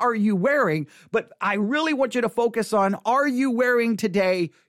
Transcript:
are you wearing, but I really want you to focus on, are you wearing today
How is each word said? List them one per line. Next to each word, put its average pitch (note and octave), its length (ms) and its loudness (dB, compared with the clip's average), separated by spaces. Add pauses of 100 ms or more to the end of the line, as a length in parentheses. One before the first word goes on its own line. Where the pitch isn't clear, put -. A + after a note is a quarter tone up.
are A#3+ 140 0
you G#3+ 200 2
wearing, F#3+ 520 0 (240)
but A3+ 280 -2
I G3 140 -2
really C#4 400 0
want B3+ 220 -2
you B3 60 0
to A3+ 80 -2
focus A3+ 440 -2
on, G3 220 2 (100)
are C4+ 220 2
you C4 240 -2
wearing A#3 440 0
today F#3 540 0 (200)